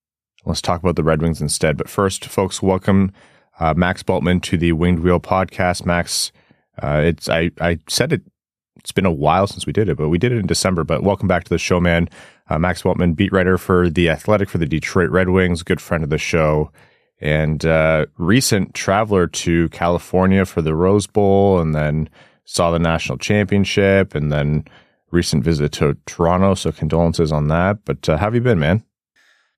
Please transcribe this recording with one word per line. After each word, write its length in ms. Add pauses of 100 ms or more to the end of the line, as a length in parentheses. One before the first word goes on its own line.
(460)
Let's 160
talk 200
about 140
the 80
Red 180
Wings 180
instead. 360
But 120
first, 360
folks, 380
welcome, 500 (480)
uh, 140
Max 280
Bultman 400
to 140
the 160
Winged 260
Wheel 220
podcast. 680
Max, 460 (500)
uh, 220
it's, 240
I, 220 (100)
I 180 (100)
said 240
it, 100 (540)
it's 160
been 140
a 60
while 340
since 180
we 80
did 160
it, 80
but 140
we 80
did 140
it 60
in 80
December. 380
But 180
welcome 260
back 160
to 60
the 80
show, 220
man. 300 (400)
Uh, 80
Max 240
Bultman, 340
beat 160
writer 240
for 320
The 220
Athletic 400
for 80
the 80
Detroit 440
Red 200
Wings, 320
good 180
friend 240
of 60
the 80
show, 520 (500)
and, 440
uh, 400 (140)
recent 560
traveler 520
to 440
California 720
for 160
the 140
Rose 320
Bowl, 520
and 160
then 360 (340)
saw 260
the 80
national 380
championship, 1000
and 160
then 360 (440)
recent 320
visit 300
to 320
Toronto. 500
So 160
condolences 640
on 160
that. 380
But, 240
uh, 80
how 80
have 80
you 80
been, 160
man? 260 (720)